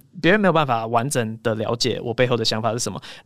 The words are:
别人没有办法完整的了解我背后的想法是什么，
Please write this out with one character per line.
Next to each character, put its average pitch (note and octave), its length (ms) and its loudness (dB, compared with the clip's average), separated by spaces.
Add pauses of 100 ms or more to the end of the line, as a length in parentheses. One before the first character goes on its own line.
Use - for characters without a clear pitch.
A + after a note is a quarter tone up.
(220)
别 E3 100 4
人 G#3+ 80 4
没 G3+ 80 2
有 E3+ 60 4
办 D#3+ 120 2
法 A2+ 220 -2
完 A#2 220 0
整 A2+ 340 -2
的 A2+ 120 2
了 A2 200 -2
解 A#2+ 260 -2
我 A#2 120 -6
背 B2+ 120 2
后 B2 120 2
的 A2 80 -2
想 A2 160 -2
法 A2+ 100 0
是 A#2+ 80 -4
什 - 100 -4
么， F#2+ 120 -8 (240)